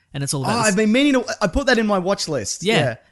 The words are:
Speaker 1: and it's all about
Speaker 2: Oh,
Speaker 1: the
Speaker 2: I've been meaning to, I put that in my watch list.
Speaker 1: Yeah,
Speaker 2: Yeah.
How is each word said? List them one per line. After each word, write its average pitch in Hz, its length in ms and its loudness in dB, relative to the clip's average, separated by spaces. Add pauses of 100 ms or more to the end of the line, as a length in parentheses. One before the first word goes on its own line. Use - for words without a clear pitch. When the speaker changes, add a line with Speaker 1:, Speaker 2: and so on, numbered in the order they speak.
(140)
Speaker 1:
and 139 80 -8
it's 143 120 -2
all 135 100 -2
about 220 140 0
Speaker 2:
Oh, 233 40 2
Speaker 1:
the 214 60 2
Speaker 2:
I've 190 80 2
been 214 160 4
meaning 277 220 4
to, 247 100 0 (160)
I 208 80 0
put 269 180 -2
that 247 120 4
in 220 80 0
my 202 120 0
watch 190 300 -2
list. 135 340 -6
Speaker 1:
Yeah, 214 160 0
Speaker 2:
Yeah. 131 160 0 (180)